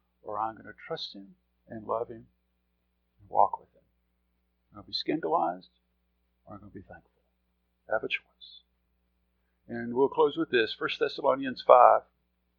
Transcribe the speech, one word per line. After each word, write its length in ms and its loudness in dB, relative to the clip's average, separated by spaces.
Or 160 -10
I'm 180 -6
gonna 180 -20
trust 280 -12
him 200 -20
and 200 -14
love 220 -4
him 180 -16
and 100 -20
walk 300 2
with 100 -20
him? 140 -20
I'm 40 -20
gonna 120 -18
be 60 -16
scandalized, 760 -2
or 80 -18
I'm 60 -16
gonna 120 -20
be 100 -18
thankful. 400 -20
I 40 -2
have 100 -4
a 60 -8
choice. 520 -14
And 260 -8
we'll 160 2
close 260 0
with 140 -4
this. 240 2
First 260 -6
Thessalonians 680 -2
five 360 8